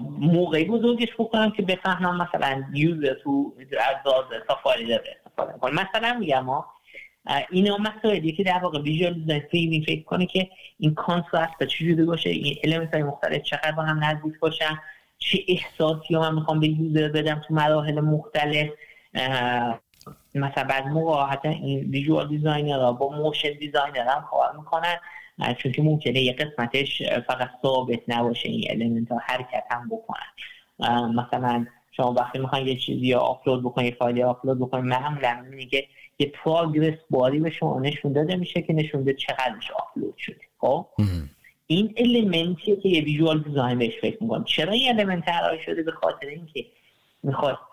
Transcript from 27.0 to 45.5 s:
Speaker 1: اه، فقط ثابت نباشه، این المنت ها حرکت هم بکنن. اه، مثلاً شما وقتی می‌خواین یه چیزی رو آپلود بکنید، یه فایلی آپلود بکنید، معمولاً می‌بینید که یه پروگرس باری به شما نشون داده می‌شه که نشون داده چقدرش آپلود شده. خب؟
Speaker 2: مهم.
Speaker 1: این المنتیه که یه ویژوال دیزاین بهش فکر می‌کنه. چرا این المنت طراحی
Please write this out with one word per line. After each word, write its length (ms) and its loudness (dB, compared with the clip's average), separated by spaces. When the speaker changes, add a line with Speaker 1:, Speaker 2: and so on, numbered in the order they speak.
Speaker 1:
اه، 100 0
فقط 300 -4
ثابت 460 2
نباشه، 420 0
این 340 -2
المنت 280 0
ها 120 -2
حرکت 460 -4
هم 200 -6
بکنن. 380 -10
اه، 320 2
مثلاً 540 0
شما 220 0
وقتی 260 -2
می‌خواین 280 -2
یه 80 0
چیزی 380 0
رو 60 4
آپلود 440 0
بکنید، 300 0
یه 60 -8
فایلی 240 2
آپلود 360 0
بکنید، 260 -2
معمولاً 580 -2
می‌بینید 260 -16
که 180 -2
یه 120 0
پروگرس 540 2
باری 300 4
به 100 2
شما 300 -2
نشون 340 -2
داده 220 2
می‌شه 260 -2
که 120 0
نشون 280 0
داده 120 2
چقدرش 580 -4
آپلود 460 -6
شده. 240 -14
خب؟ 300 0
Speaker 2:
مهم. 300 0
Speaker 1:
این 300 2
المنتیه 800 2
که 140 2
یه 140 4
ویژوال 400 2
دیزاین 360 0
بهش 220 0
فکر 220 -2
می‌کنه. 200 -2
چرا 300 0
این 260 2
المنت 260 0
طراحی 400 0